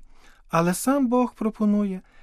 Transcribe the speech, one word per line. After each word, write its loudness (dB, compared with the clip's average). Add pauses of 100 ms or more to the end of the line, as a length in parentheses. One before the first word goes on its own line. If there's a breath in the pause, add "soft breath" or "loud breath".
(500 soft breath)
але 0
сам 0
Бог 0
пропонує -2 (220 soft breath)